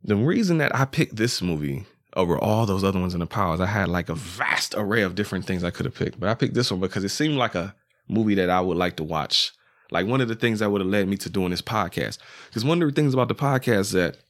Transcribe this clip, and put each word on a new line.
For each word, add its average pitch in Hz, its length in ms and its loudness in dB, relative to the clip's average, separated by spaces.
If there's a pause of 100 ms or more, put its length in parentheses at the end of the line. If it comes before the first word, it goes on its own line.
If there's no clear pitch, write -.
The 104 140 2
reason 170 400 4
that 151 180 2
I 131 120 4
picked 139 300 -2
this 113 260 0
movie 73 420 -2 (320)
over 87 220 2
all 107 260 2
those 95 200 0
other 95 140 2
ones 90 140 -2
in 87 80 -4
the 85 60 -4
pile 90 260 -2
is 82 80 0
I 92 60 2
had, 98 220 0
like, 87 200 -2
a 82 60 -4
vast - 600 -4
array 104 280 0
of 90 120 -2
different 98 300 -4
things 92 180 -4
I 87 80 0
could - 140 -6
have - 100 -6
picked. - 240 -4
But 92 120 -2
I 113 40 2
picked 123 200 -2
this 123 160 2
one 92 100 -2
because 95 240 -2
it 98 60 -2
seemed 151 260 0
like 120 180 0
a 92 200 -4 (360)
movie 104 260 2
that 92 120 2
I 90 120 4
would 92 180 0
like 90 180 0
to 80 80 -4
watch. 78 480 -2 (380)
Like, 90 160 0
one 127 140 2
of 123 80 0
the 113 60 -2
things 110 260 0
that 104 100 2
would 101 100 2
have 92 80 0
led 98 200 2
me 98 100 0
to - 100 -8
doing 92 220 -2
this 87 100 -4
podcast. - 560 -2 (380)
'Cause 110 100 -4
one 165 160 2
of 160 80 4
the 135 60 -2
things 147 180 4
about 127 160 2
the - 60 0
podcast 123 580 2
that 87 240 2 (140)